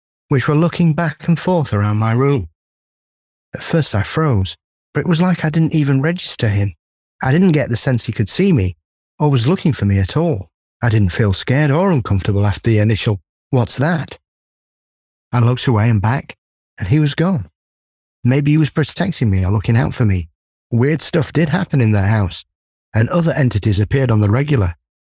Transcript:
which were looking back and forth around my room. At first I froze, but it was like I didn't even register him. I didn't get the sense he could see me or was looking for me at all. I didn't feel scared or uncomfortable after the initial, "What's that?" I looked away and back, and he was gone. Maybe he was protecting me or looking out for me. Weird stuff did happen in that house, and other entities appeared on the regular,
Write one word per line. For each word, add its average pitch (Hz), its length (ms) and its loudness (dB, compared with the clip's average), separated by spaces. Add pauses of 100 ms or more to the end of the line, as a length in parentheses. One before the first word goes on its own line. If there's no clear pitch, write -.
(280)
which 135 200 0
were 151 60 2
looking 160 400 2
back 151 340 -4
and 170 100 2
forth 165 360 -2
around 104 240 0
my 113 140 0
room. 131 360 0 (1040)
At - 80 -14
first - 320 -2
I 98 80 0
froze, 123 540 -2 (380)
but 147 60 -2
it 143 80 -4
was 165 120 2
like 180 240 0
I 160 60 0
didn't 160 240 0
even 143 260 0
register 156 480 -4
him. 101 240 0 (500)
I 131 80 0
didn't 180 220 4
get 147 160 0
the 117 80 -4
sense 127 300 -2
he 110 60 -4
could 104 180 -4
see 196 220 0
me 92 240 0 (420)
or 151 120 2
was 123 160 0
looking 165 280 0
for - 100 -4
me 98 140 2
at 95 180 -2
all. 151 320 -2 (340)
I 120 60 0
didn't 104 240 2
feel 101 220 0
scared 139 360 0
or 180 200 2
uncomfortable 101 560 0
after 104 240 -2
the 110 80 4
initial, 104 420 0 (300)
"What's 123 260 0
that?" 147 420 -4 (1120)
I 123 80 0
looked 120 260 0
away 110 240 2
and 107 100 2
back, 117 360 -4 (420)
and 95 100 -6
he 139 100 2
was 147 160 0
gone. 160 360 -2 (720)
Maybe 143 280 2
he 151 60 4
was 156 120 0
protecting 160 600 -2
me 95 140 0
or 95 80 0
looking 110 240 0
out 143 180 0
for 123 120 0
me. 92 240 -2 (400)
Weird 135 320 0
stuff - 300 -2
did 156 180 0
happen 165 320 -2
in 110 100 2
that 101 160 2
house, 104 360 -2 (500)
and 110 160 2
other 170 220 2
entities 110 480 0
appeared 127 300 0
on 107 100 2
the 104 100 2
regular, 120 440 0 (280)